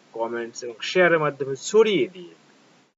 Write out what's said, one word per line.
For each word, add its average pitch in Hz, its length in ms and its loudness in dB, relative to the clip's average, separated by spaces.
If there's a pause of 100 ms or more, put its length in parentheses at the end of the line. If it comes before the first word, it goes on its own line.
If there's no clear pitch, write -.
(120)
কমেন্টস 117 520 -8
এবং 120 160 -12
শেয়ারের 170 380 2
মাধ্যমে 139 380 -4
ছড়িয়ে 208 520 2
দিয়ে 170 260 -18 (640)